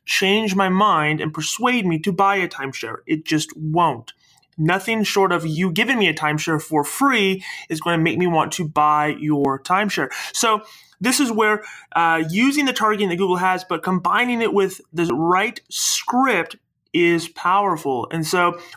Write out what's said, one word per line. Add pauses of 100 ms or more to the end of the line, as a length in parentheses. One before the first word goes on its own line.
change
my
mind
and
persuade
me
to
buy
a
timeshare. (100)
It
just
won't. (440)
Nothing
short
of
you
giving
me
a
timeshare
for
free (260)
is
gonna
make
me
want
to
buy
your
timeshare. (220)
So (380)
this
is
where, (320)
uh,
using
the
targeting
that
Google
has,
but
combining
it
with (120)
the
right
script (420)
is
powerful.
And
so (200)